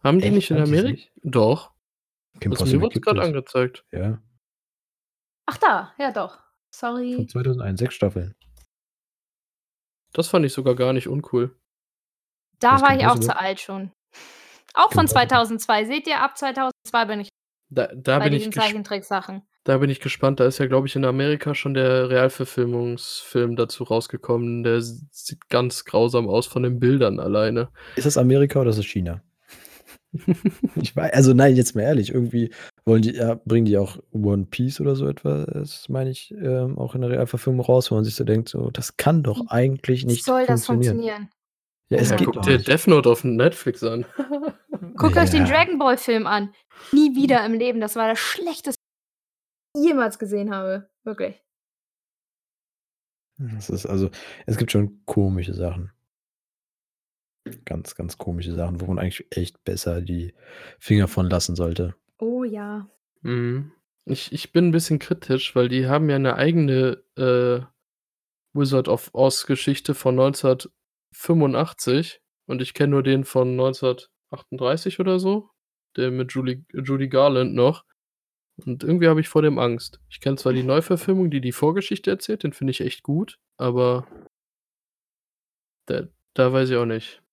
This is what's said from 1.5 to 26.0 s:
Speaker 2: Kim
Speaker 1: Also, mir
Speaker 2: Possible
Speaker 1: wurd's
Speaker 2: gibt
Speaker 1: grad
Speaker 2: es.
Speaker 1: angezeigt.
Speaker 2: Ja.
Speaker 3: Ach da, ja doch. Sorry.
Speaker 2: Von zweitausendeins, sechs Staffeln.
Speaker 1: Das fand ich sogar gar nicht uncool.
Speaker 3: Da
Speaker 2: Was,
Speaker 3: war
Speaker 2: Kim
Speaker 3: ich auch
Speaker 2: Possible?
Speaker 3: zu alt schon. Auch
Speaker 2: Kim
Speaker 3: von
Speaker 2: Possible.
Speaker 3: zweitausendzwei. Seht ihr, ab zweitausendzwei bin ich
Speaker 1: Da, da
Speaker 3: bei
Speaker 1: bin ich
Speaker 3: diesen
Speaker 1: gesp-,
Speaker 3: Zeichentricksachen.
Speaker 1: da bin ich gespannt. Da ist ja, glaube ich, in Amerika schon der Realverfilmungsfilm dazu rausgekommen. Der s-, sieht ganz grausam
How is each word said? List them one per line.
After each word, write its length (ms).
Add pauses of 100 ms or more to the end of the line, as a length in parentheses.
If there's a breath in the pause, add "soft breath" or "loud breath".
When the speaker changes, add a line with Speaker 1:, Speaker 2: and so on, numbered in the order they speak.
Speaker 2:
Kim 120
Speaker 1:
Also, 140
mir 60
Speaker 2:
Possible 100
Speaker 1:
wurd's 140
Speaker 2:
gibt 100
Speaker 1:
grad 140
Speaker 2:
es. 60
Speaker 1:
angezeigt. 680
Speaker 2:
Ja. 300 (1200)
Speaker 3:
Ach 120
da, 420
ja 120
doch. 280 (340)
Sorry. 420
Speaker 2:
Von 120
zweitausendeins, 520
sechs 140
Staffeln. 400 (1800)
Speaker 1:
Das 140
fand 180
ich 80
sogar 220
gar 180
nicht 140
uncool. 480 (1040)
Speaker 3:
Da 140
Speaker 2:
Was, 80
Speaker 3:
war 80
Speaker 2:
Kim 100
Speaker 3:
ich 60
auch 80
Speaker 2:
Possible? 60
Speaker 3:
zu 180
alt 220
schon. 320 (840 loud breath)
Auch 160
Speaker 2:
Kim 60
Speaker 3:
von 100
Speaker 2:
Possible. 20 (200)
Speaker 3:
zweitausendzwei. 580
Seht 220
ihr, 140
ab 160
zweitausendzwei 680
bin 160
ich 80 (400)
Speaker 1:
Da, 240
da 260
Speaker 3:
bei 60
Speaker 1:
bin 80
ich 120
Speaker 3:
diesen 60
Speaker 1:
gesp-, 120
Speaker 3:
Zeichentricksachen. 800 (220)
Speaker 1:
da 120
bin 120
ich 100
gespannt. 400
Da 60
ist 140
ja, 80
glaube 200
ich, 80
in 100
Amerika 500
schon 200
der 340
Realverfilmungsfilm 1500
dazu 280
rausgekommen. 800
Der 140
s-, 340
sieht 380
ganz 360
grausam 440